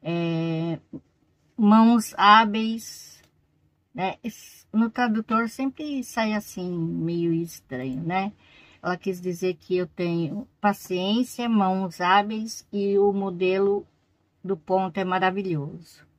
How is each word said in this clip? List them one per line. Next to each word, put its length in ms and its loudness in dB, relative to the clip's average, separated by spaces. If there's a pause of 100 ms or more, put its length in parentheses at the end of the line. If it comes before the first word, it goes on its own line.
É, 760 -2 (760)
"mãos 600 6
hábeis", 1040 4 (720)
né? 300 -4
Es-, 480 -14
no 180 2
tradutor 580 0
sempre 560 -6
sai 300 -2
assim, 380 -6
meio 600 -2
estranho, 680 -6
né? 300 -4 (500)
Ela 140 -4
quis 240 -6
dizer 340 -4
que 220 -4
eu 100 0
tenho 640 -4 (120)
paciência, 880 -2
mãos 520 0
hábeis 720 0
e 260 2
o 140 4
modelo 720 0 (580)
do 120 -2
ponto 420 -2
é 60 0
maravilhoso 1000 -4 (120)